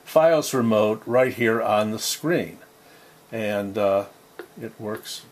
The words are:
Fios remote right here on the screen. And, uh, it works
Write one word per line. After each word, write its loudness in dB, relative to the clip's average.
Fios 4
remote 2
right 2
here 0
on 0
the -6
screen. -4
And, -4
uh, 2
it -14
works -10